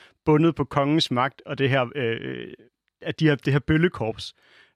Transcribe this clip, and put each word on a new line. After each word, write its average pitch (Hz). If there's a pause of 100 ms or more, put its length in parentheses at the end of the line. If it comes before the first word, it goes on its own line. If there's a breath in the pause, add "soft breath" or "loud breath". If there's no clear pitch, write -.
(260 loud breath)
bundet 160
på 147
kongens 147
magt 127
og 143
det 135
her, 127
øh, 123 (480)
at -
de 160
her, 143
det 135
her 143
bøllekorps, 156 (400 soft breath)